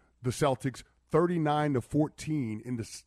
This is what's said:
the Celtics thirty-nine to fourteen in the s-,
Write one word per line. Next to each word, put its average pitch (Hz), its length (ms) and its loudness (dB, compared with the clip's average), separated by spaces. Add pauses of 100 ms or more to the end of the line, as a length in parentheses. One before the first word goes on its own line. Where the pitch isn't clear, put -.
(220)
the 123 80 -4
Celtics 135 520 0 (300)
thirty-nine 151 600 2
to 131 80 2
fourteen 147 840 -2
in 123 120 -6
the 113 60 -4
s-, - 240 -14